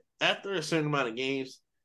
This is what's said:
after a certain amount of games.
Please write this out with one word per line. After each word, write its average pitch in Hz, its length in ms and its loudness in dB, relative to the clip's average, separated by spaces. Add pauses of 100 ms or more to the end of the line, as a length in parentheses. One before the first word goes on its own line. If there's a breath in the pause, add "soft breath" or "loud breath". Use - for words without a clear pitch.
(220)
after 196 320 0
a 170 100 -2
certain 156 240 2
amount 139 220 2
of 110 80 -6
games. 131 420 -4 (260)